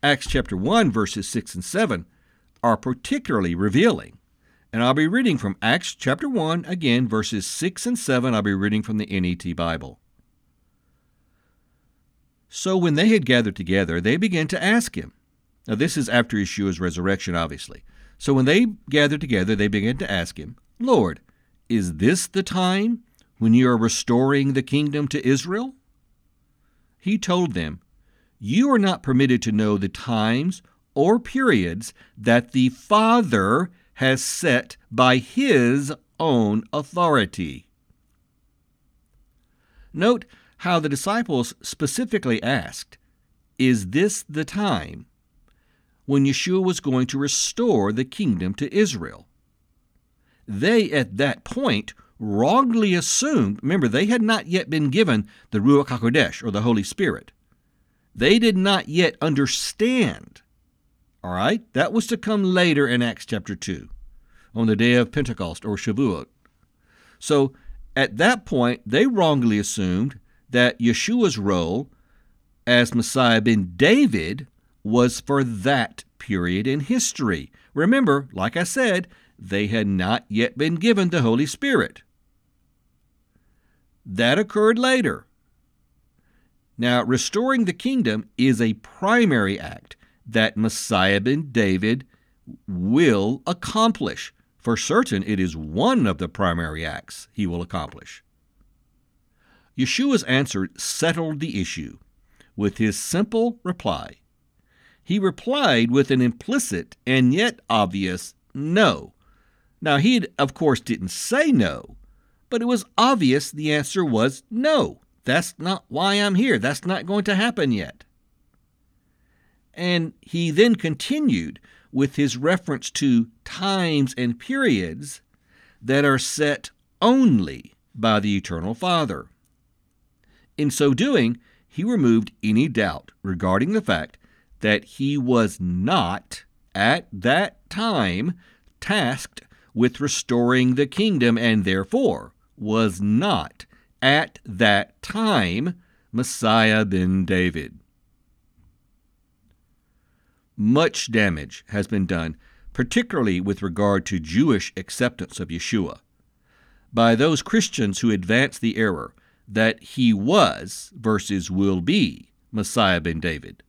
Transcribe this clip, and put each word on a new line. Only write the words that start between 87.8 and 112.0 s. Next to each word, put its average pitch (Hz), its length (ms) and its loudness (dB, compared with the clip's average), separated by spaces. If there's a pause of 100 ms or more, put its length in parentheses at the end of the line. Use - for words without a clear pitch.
is 123 240 2
a 110 140 2
primary 156 840 0
act - 360 -16 (300)
that 110 300 0
Messiah 101 640 2
ben 139 320 -2
David 107 540 0 (600)
will 107 800 2
accomplish. - 880 -2 (240)
For 117 180 0
certain, 147 460 0
it 104 160 -2
is 87 180 -2
one 113 500 0
of 85 120 0
the 87 100 -4
primary 85 560 -4
acts - 480 -12
he 104 140 -4
will 87 160 -4
accomplish. - 640 -10 (1500)
Yeshua's 240 460 0
answer 127 520 -2
settled 160 640 -4
the 156 200 -4
issue - 380 -8 (580)
with 101 200 -2
his 107 220 0
simple 226 640 -2
reply. - 540 -6 (840)
He 196 160 -2
replied 185 720 0
with 135 200 2
an 127 100 2
implicit 123 760 -2 (100)
and 127 260 4
yet 226 280 0 (100)
obvious 95 640 -2 (180)
no. 151 640 0 (640)
Now, 151 160 2
he, 208 300 4 (120)
of 139 140 0
course, 147 280 2
didn't 92 280 -6
say 285 420 0
no, 90 460 0 (540)